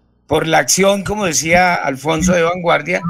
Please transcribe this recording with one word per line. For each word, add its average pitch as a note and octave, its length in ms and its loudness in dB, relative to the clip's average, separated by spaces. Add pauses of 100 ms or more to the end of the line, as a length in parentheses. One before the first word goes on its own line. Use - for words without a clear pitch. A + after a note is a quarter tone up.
(260)
Por D#3 200 0
la D#3+ 120 2
acción, F#3+ 460 2
como G#3 200 -4
decía F3 500 2
Alfonso D#3+ 580 -2
de F3 100 2
Vanguardia, E3+ 680 0